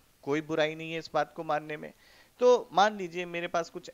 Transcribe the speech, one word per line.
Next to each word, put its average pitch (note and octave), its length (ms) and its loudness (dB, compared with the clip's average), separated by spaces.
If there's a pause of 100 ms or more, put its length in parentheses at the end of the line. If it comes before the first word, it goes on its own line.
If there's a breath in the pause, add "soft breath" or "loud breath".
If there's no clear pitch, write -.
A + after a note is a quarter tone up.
(220)
कोई D3 180 0
बुराई D#3 340 0
नहीं D#3+ 180 -10
है E3 60 -4
इस D#3 160 -12
बात D3+ 220 -2
को E3 80 -8
मानने D3+ 320 -4
में। D#3 160 -14 (460 loud breath)
तो B3 340 6
मान G#3 240 4
लीजिए F3+ 300 -6
मेरे E3+ 220 -4
पास E3+ 220 -4
कुछ F3 240 -14